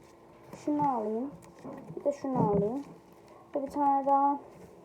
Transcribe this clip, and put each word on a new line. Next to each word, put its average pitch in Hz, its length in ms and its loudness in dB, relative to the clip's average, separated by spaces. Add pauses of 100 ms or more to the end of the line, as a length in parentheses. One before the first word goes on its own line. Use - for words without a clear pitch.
(540)
Şunu 294 420 0
alayım. 220 340 -4 (680)
Bir - 80 -8
de 285 80 4
şunu 254 380 2
alayım. 214 340 0 (720)
Ve 277 80 -2
bir 269 80 -6
tane 277 360 2
daha 277 340 4 (440)